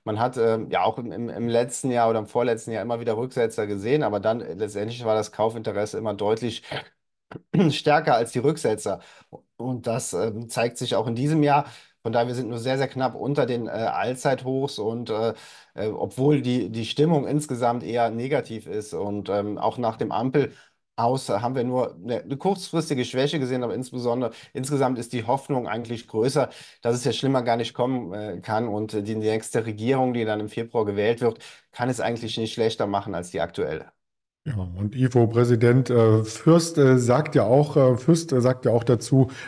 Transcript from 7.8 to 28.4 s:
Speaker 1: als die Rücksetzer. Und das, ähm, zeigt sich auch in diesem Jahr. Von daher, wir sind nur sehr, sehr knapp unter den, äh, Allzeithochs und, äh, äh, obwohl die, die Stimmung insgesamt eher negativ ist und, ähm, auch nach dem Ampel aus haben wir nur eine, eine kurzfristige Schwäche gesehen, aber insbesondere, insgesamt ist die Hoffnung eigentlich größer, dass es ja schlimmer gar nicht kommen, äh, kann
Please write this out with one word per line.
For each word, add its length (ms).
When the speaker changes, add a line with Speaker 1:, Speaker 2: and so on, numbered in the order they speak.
Speaker 1:
als 160
die 80
Rücksetzer. 640
Und 300
das, 280
ähm, 360
zeigt 300
sich 160
auch 100
in 80
diesem 300
Jahr. 220
Von 120
daher, 140
wir 60
sind 160
nur 80
sehr, 220
sehr 80
knapp 260
unter 320
den, 220
äh, 20
Allzeithochs 1120
und, 320
äh, 240
äh, 140
obwohl 520
die, 300
die 140
Stimmung 420
insgesamt 560
eher 260
negativ 560
ist 300
und, 340
ähm, 300
auch 180
nach 200
dem 140
Ampel 420
aus 320
haben 260
wir 80
nur 320
eine, 260
eine 160
kurzfristige 680
Schwäche 340
gesehen, 240
aber 100
insbesondere, 580
insgesamt 460
ist 140
die 120
Hoffnung 420
eigentlich 400
größer, 420
dass 120
es 100
ja 80
schlimmer 280
gar 160
nicht 160
kommen, 400
äh, 260
kann 280